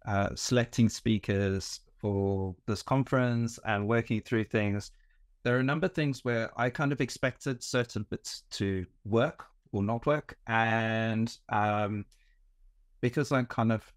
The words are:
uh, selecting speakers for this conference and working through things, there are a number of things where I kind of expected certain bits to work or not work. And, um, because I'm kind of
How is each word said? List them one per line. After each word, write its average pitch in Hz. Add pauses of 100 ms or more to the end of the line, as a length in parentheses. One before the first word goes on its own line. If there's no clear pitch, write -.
uh, 101
selecting 117
speakers 101 (180)
for 98 (100)
this 104
conference 123
and 104
working 117
through 110
things, 104 (500)
there 123
are 127
a 127
number 151
of 180
things 147
where 117
I 123
kind 143
of 139
expected 127
certain 117
bits -
to 95 (180)
work 117 (280)
or 98
not 113
work. 147
And, 113 (140)
um, 104 (960)
because 123
I'm 131
kind 113
of 107